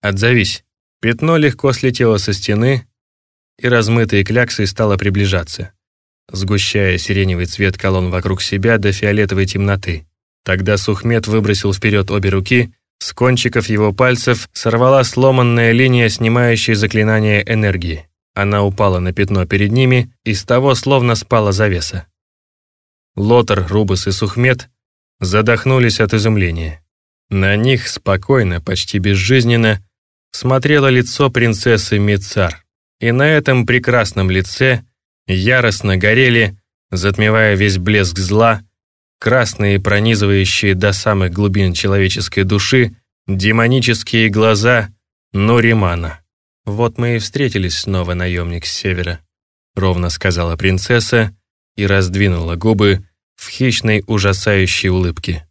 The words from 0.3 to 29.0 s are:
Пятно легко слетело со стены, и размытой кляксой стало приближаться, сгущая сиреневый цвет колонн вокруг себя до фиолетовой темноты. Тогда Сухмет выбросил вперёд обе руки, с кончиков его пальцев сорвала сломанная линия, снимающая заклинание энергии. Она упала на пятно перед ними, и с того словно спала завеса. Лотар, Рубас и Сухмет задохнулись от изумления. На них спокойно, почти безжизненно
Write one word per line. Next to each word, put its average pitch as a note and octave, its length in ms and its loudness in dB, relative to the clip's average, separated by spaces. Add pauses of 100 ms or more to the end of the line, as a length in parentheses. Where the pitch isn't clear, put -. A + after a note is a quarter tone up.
Пятно C3+ 360 0
легко C#3+ 340 0
слетело B2 460 0
со G2 160 -2
стены, A#2 540 0 (720)
и B2+ 100 -4
размытой A2+ 560 2
кляксой A2 440 0
стало G#2 300 0
приближаться, F#2+ 760 -2 (600)
сгущая F#2+ 680 -2
сиреневый F#2+ 480 -2
цвет F#2 320 -2
колонн F#2 320 -2
вокруг F#2 320 -4
себя A2 360 0
до G2+ 140 0
фиолетовой G2+ 540 0
темноты. F#2+ 640 -4 (360)
Тогда F#2+ 340 0
Сухмет A2+ 500 -2
выбросил G#2 460 0
вперёд G2 380 0
обе G2 180 0
руки, G2 440 0 (260)
с - 140 -10
кончиков A#2+ 540 0
его G#2+ 260 0
пальцев B2 600 0
сорвала B2+ 500 2
сломанная A#2+ 680 2
линия, B2 380 4
снимающая A#2 680 0
заклинание G#2+ 760 0
энергии. F#2 560 -2 (260)
Она G2+ 300 0
упала G2 360 0
на F2+ 140 -4
пятно G2 320 0
перед G2+ 260 0
ними, B2+ 420 2 (100)
и A2+ 100 -4
с F#2+ 100 -6
того C3 320 2
словно B2 400 0
спала G#2+ 360 0
завеса. F#2+ 560 -2 (1080)
Лотар, G#2 520 2
Рубас G2 400 0
и G2 40 -2
Сухмет A#2+ 580 -2 (500)
задохнулись A2+ 800 2
от B2 140 0
изумления. F2 680 -2 (460)
На G2 260 0
них B2 320 0
спокойно, F#2+ 720 -2
почти - 380 -4
безжизненно A2 840 2 (500)